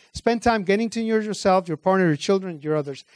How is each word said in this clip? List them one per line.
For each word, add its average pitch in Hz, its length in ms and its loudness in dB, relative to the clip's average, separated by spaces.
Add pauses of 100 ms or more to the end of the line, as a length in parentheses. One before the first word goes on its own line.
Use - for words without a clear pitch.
(140)
Spend 233 300 -2
time 226 180 2
getting 202 300 0
to 226 80 -6
know 226 180 0
yourself, 190 500 0
your 156 100 -4
partner, 190 280 2
your 151 120 2
children, 190 440 -2
your 151 140 -2
others. 143 280 -6 (120)